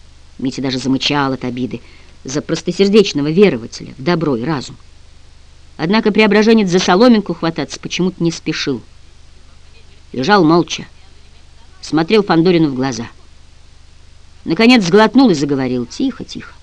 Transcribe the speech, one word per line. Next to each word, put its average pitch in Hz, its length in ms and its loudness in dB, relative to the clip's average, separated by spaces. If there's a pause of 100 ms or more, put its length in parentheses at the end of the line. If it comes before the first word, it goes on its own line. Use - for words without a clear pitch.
(380)
Митя 131 240 -8
даже 131 160 -6
замычал 135 540 -2
от 127 120 -8
обиды 123 360 -8 (440)
за 185 180 -6
простосердечного 185 880 0
верователя 127 680 0
в 139 60 -16
добро 156 340 -2
и 110 60 -6
разум. 131 340 -8 (1000)
Однако 214 340 -2
преображенец 214 580 4
за 175 120 2
соломинку 196 540 4
хвататься 160 440 -8
почему-то - 440 -6
не 170 100 0
спешил. 147 500 -6 (1300)
Лежал 180 320 2
молча, 160 420 0 (960)
смотрел 170 440 0
Фандорину 165 440 2
в 135 60 -4
глаза. 127 320 -6 (1400)
Наконец 226 400 2
сглотнул 220 460 4
и 175 40 2
заговорил 135 520 -4
тихо-тихо. - 680 -10 (100)